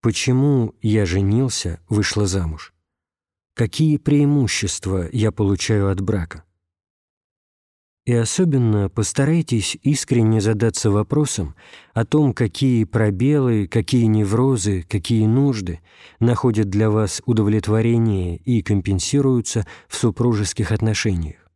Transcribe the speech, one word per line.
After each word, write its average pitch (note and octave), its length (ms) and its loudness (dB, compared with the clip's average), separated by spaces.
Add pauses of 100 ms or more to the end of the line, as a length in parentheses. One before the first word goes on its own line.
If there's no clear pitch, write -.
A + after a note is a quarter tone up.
Почему B2+ 800 0
я G#2+ 240 2
женился, G2 760 -2 (100)
вышла G#2 360 0
замуж? F2 460 -6 (800)
Какие D3 440 0
преимущества C3 1120 0
я G#2+ 200 0
получаю G2+ 580 0
от F#2+ 100 -4
брака? F2+ 440 -4 (1600)
И B2 80 2
особенно A#2 760 2
постарайтесь C3+ 920 -2
искренне A#2 580 2
задаться A2 500 0
вопросом G#2 640 -2 (380)
о A2+ 140 -2
том, D3+ 260 2
какие B2 520 0
пробелы, A2 840 0
какие A#2 380 0
неврозы, G#2+ 840 0
какие G#2+ 380 0
нужды A2 540 0 (400)
находят A2+ 500 2
для G#2 180 2
вас G#2+ 380 0
удовлетворение G#2+ 1120 0
и A#2 240 -2
компенсируются G#2+ 1040 0 (220)
в - 80 -12
супружеских A2 760 0
отношениях. G2+ 680 -2 (140)